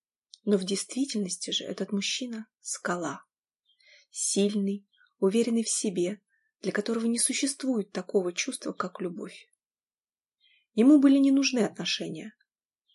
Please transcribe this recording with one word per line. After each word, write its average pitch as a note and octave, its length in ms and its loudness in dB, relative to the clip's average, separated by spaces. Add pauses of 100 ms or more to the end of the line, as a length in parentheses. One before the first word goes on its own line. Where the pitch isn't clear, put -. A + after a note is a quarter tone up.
(440)
Но G3+ 120 4
в F#3 80 -4
действительности G3 840 -4
же - 140 -4
этот G3 280 -8
мужчина — A3 540 -6 (140)
скала. F3 640 -8 (840)
Сильный, G3+ 760 -2 (320)
уверенный A3+ 460 2
в - 40 -6
себе, F#3 520 -4 (400)
для F#3+ 100 -4
которого A3+ 360 -2
не A#3 120 0
существует B3+ 720 -2
такого F#3 420 -2
чувства, - 400 -6
как - 280 -8
любовь. F3+ 480 -10 (1300)
Ему C4+ 260 8
были C#4 180 8
не C4+ 140 6
нужны C4 280 4
отношения, E3+ 760 -4 (580)